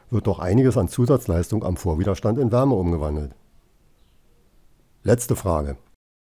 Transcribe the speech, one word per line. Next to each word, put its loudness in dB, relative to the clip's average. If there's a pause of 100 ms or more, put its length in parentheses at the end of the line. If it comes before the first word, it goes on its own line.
(100)
wird -2
doch -2
einiges 4
an 0
Zusatzleistung 0
am -2
Vorwiderstand -2
in 0
Wärme 2
umgewandelt. -2 (1700)
Letzte 0
Frage. -2 (480)